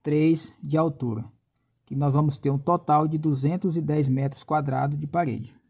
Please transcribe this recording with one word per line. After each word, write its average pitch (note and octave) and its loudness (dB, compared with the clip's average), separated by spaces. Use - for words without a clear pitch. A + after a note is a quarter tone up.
três D#3 0
de D3 -2
altura, C#3+ -2
que - -8
nós C#3 2
vamos C#3+ 2
ter C#3+ 0
um C#3 0
total D#3 2
de D#3 -2
duzentos D#3 0
e E3+ 0
dez D3 0
metros C3+ -2
quadrados C#3 0
de D3 -6
parede. C#3 -4